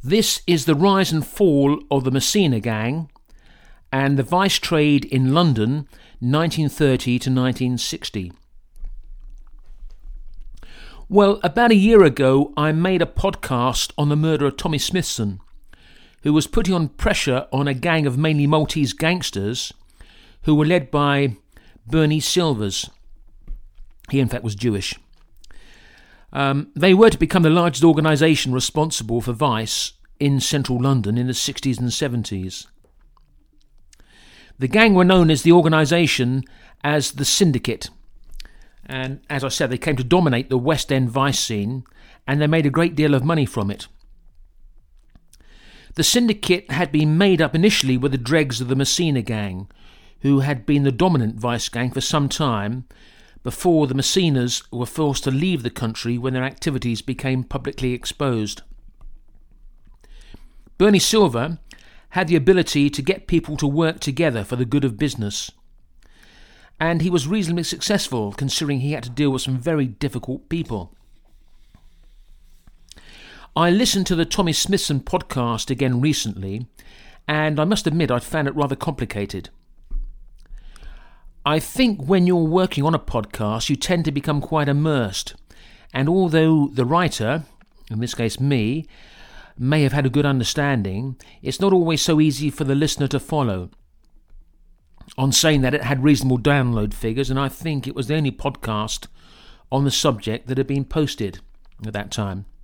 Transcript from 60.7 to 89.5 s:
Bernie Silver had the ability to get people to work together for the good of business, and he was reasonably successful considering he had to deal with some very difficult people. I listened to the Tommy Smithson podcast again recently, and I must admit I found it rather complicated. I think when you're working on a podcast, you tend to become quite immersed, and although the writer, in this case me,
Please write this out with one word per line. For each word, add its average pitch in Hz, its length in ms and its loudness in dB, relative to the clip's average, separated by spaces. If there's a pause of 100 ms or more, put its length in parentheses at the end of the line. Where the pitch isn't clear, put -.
Bernie 202 200 6
Silver 160 600 2 (520)
had 180 180 -2
the 170 80 2
ability 147 520 4
to 143 140 -4
get 190 240 -4
people 156 320 -2
to 151 80 0
work 160 340 0
together 131 440 -2
for 127 120 -6
the 123 80 0
good 131 180 0
of 120 140 -2
business, 113 540 -4 (1300)
and 165 220 0
he 180 80 0
was 151 180 0
reasonably 175 340 -2
successful 160 720 -2
considering 135 480 -2
he 143 120 -2
had 131 100 -6
to 123 80 -12
deal 139 180 0
with 131 140 -2
some 131 160 -4
very 147 260 0
difficult 127 640 -8
people. 117 480 -6 (2500)
I 165 140 4
listened 196 380 2
to 180 100 0
the 165 80 2
Tommy 165 300 0
Smithson 165 460 -2
podcast 120 720 -4
again 127 300 0
recently, 110 680 -4 (600)
and 151 320 -2
I 156 40 2
must 202 220 -2
admit 156 240 0
I 120 100 0
found 151 280 -4
it 139 80 -6
rather 139 180 -2
complicated. 104 760 -8 (2000)
I 151 120 2
think 240 420 0
when 175 260 2
you're 180 100 4
working 165 480 0
on 160 100 2
a 151 40 0
podcast, 110 720 -4
you 139 80 0
tend 170 300 -2
to 156 60 -2
become 143 280 -2
quite 151 260 -2
immersed, 139 680 -2 (580)
and 135 160 -2
although 160 600 2
the 123 180 0
writer, 151 580 -2 (460)
in 110 100 -6
this 120 140 -6
case 117 260 -4
me, 135 460 -2 (720)